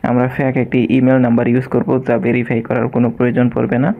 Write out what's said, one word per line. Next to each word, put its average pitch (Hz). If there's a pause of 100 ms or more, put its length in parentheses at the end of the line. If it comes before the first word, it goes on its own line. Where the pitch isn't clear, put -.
আমরা 123
fake 131
একটি 123
email 131
number 120
use 127
করব, 131
যা 120
verify 117
করার 120
কোনো 123
প্রয়োজন 123
পড়বে 120
না, 151